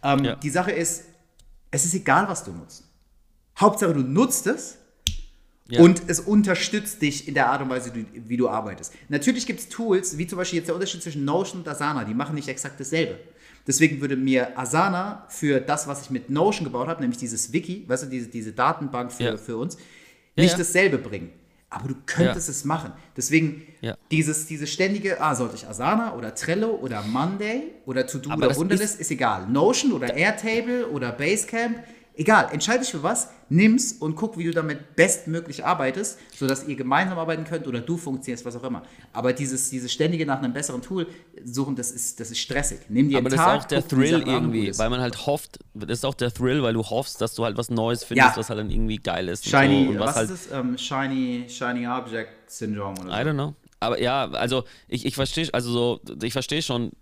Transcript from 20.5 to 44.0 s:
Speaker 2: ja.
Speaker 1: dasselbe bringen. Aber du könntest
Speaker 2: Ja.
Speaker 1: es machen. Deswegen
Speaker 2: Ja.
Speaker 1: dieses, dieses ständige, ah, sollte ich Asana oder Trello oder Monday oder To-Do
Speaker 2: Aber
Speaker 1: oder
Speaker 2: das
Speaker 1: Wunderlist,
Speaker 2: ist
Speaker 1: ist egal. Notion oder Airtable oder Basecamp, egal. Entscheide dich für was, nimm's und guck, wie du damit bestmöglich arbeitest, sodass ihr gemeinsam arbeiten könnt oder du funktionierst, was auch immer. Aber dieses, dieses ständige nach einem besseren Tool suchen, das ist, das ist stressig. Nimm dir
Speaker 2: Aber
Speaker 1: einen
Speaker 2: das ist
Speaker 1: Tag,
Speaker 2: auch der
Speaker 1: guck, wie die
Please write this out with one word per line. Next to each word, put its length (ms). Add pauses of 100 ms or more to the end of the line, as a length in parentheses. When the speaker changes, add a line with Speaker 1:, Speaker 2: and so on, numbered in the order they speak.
Speaker 2:
ja. 60
Speaker 1:
dasselbe 400
bringen. 320 (400)
Aber 180
du 60 (100)
könntest 440
Speaker 2:
Ja. 40
Speaker 1:
es 140
machen. 260 (240)
Deswegen 460 (180)
Speaker 2:
Ja. 160 (140)
Speaker 1:
dieses, 360
dieses 240
ständige, 520
ah, 120
sollte 200
ich 120
Asana 500
oder 180
Trello 380
oder 300
Monday 600 (240)
oder 200
To-Do 240
Speaker 2:
Aber 100
Speaker 1:
oder 80
Speaker 2:
das 100
Speaker 1:
Wunderlist, 380
Speaker 2:
ist 40
Speaker 1:
ist 100
egal. 380
Notion 440
oder 220
Airtable 760
oder 240
Basecamp, 680 (360)
egal. 380
Entscheide 280
dich 100
für 120
was, 260 (200)
nimm's 460
und 220
guck, 200
wie 80
du 60
damit 460
bestmöglich 680
arbeitest, 540 (200)
sodass 300
ihr 80
gemeinsam 420
arbeiten 260
könnt 220
oder 140
du 160
funktionierst, 480
was 120
auch 80
immer. 180 (320)
Aber 180
dieses, 380
dieses 220
ständige 340
nach 160
einem 100
besseren 300
Tool 240 (360)
suchen, 320
das 160
ist, 300
das 100
ist 80
stressig. 420 (100)
Nimm 180
dir 100
Speaker 2:
Aber 100
Speaker 1:
einen 80
Speaker 2:
das 100
ist 60
Speaker 1:
Tag, 80
Speaker 2:
auch 40
der 180
Speaker 1:
guck, 100
wie 20
die 80